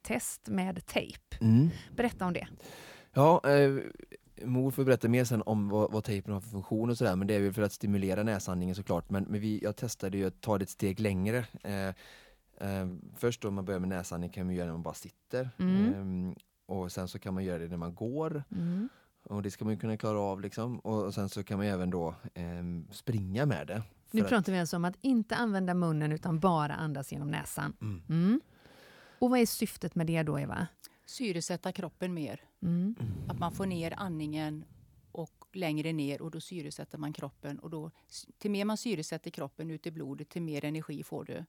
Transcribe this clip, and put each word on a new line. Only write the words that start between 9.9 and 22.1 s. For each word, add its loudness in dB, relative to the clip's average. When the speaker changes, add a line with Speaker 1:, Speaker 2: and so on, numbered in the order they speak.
Speaker 2:
ju 2
att -4
ta 2
det -2
ett -4
steg -2
längre. 2
Eh, -4
eh, -2
först -2
då -2
man -4
börjar 0
med 0
näsandning -4
kan -6
man 0
göra -2
när -4
man -6
bara -6
sitter. -8
Speaker 1:
Mm. 4
Speaker 2:
Ehm, -4
och -4
sen -6
så -10
kan -6
man -2
göra -2
det -6
när -6
man -6
går. -4
Speaker 1:
Mm. -2
Speaker 2:
Och -6
det -4
ska -8
man 0
ju -4
kunna -2
klara 0
av -2
liksom. -6
Och, 0
och -2
sen -2
så -6
kan -4
man 0
ju 2
även 0
då, -2